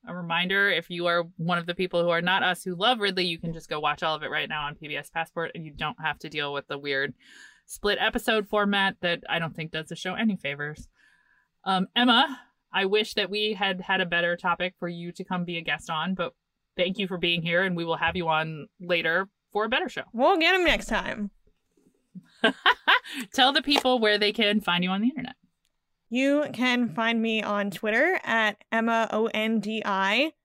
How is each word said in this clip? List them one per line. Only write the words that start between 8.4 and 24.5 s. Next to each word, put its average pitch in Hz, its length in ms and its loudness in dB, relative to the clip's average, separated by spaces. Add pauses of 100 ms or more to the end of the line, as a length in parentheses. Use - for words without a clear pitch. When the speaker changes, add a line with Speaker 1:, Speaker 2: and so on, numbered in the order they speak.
Speaker 1:
format 202 520 2
that 175 280 -4
I 165 120 -2
don't 160 140 -6
think 160 180 -10
does 160 160 -8
the 170 80 -10
show 185 180 -6
any 208 220 0
favors. 147 500 -8 (760)
Um, 190 320 0
Emma, 247 440 4 (320)
I 196 120 2
wish 214 300 2
that 196 160 -2
we 214 240 0
had 190 260 0
had 190 200 2
a 185 60 2
better 175 300 2
topic 180 420 -2
for 175 100 -6
you 175 220 -8
to 185 140 -10
come 180 200 -4
be 170 140 -6
a 165 40 -8
guest 156 280 -4
on, 165 240 -2
but 175 200 -4 (420)
thank 185 220 0
you 196 100 -4
for 185 100 -6
being 170 240 0
here, 170 200 2
and 190 120 0
we 170 100 -2
will 165 120 -2
have 165 180 0
you 170 140 -2
on 156 400 -2 (100)
later 175 500 0 (240)
for 208 120 0
a 220 40 -2
better 294 200 0
show. - 240 -8
Speaker 2:
We'll 294 240 4
get 330 180 4
him 370 80 2
next 247 240 2
time. 202 460 -4 (1120)
Speaker 1:
<laughs> 320 880 2
Tell 269 200 6
the 311 100 2
people 262 360 4
where 208 200 4
they 208 140 2
can 208 280 2